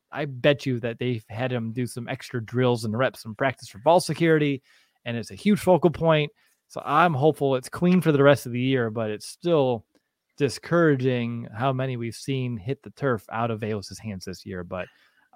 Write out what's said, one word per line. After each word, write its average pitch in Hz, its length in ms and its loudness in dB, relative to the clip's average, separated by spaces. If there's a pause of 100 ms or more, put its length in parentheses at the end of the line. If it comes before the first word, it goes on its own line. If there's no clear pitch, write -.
(120)
I 151 140 -6
bet 135 400 2
you 127 160 -2
that 117 180 -4
they've 123 280 -4
had 123 240 -4
him 113 220 -4
do 123 140 -2
some 120 200 -10
extra - 360 -8
drills 120 420 2
and 107 120 -4
reps 123 280 -2
and 110 120 -12
practice 135 300 -2
for 98 120 -18
ball 160 200 6
security, 151 640 2 (440)
and 117 120 -6
it's 107 140 -8
a 95 40 -14
huge 202 240 2
focal 180 300 4
point. 151 420 0 (360)
So - 180 -12
I'm 160 280 4
hopeful 139 420 2
it's 127 120 -4
clean 180 340 2
for 160 100 2
the 139 120 4
rest 139 220 6
of 120 60 -10
the 120 100 -4
year, 127 280 2
but 110 220 -4
it's 107 160 -10
still 135 580 0 (520)
discouraging 127 1160 0
how 131 200 -2
many 131 240 -4
we've 113 180 -8
seen 127 420 -6
hit 104 260 -8
the 101 80 -16
turf 127 400 -2
out 117 200 -2
of 110 80 -6
Velas's 104 400 -8
hands 101 260 -10
this 92 200 -12
year. 92 180 -10
But 90 240 -10 (480)